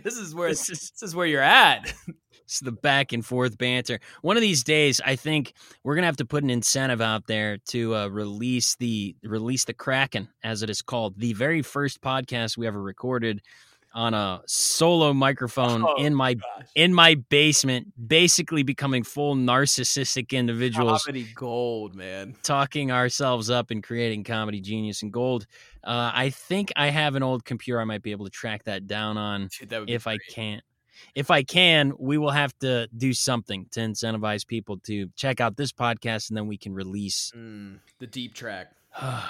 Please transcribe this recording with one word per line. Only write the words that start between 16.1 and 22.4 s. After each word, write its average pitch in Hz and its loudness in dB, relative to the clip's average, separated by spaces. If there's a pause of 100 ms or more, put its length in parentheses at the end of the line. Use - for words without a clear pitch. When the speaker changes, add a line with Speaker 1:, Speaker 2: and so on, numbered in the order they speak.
Speaker 2:
my, 127 2
Speaker 1:
gosh. 117 -14
Speaker 2:
in 170 6
my 165 10 (140)
basement, 143 4 (200)
basically 160 4
becoming 131 0
full 147 -2
narcissistic 131 2
individuals. 120 0
Speaker 1:
Comedy 127 -8
gold, 117 -6
man. 95 -10